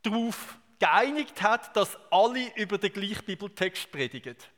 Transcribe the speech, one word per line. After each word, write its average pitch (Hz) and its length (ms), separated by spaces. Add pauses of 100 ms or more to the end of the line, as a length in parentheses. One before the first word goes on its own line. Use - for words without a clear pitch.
darauf 226 560 (220)
geeinigt 240 600
hat, 220 360
dass 196 200 (140)
alle 240 460
über 208 220
den 202 140
gleichen 202 320
Bibeltext 190 680
predigen. 127 440 (200)